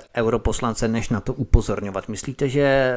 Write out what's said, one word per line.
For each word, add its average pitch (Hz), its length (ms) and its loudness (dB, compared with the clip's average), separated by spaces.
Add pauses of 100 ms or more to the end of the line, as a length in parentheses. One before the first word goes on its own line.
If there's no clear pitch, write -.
(180)
europoslance, 113 680 0
než 113 220 -2
na 107 100 0
to - 140 -6
upozorňovat? 101 760 0
Myslíte, 127 400 -4
že 135 480 2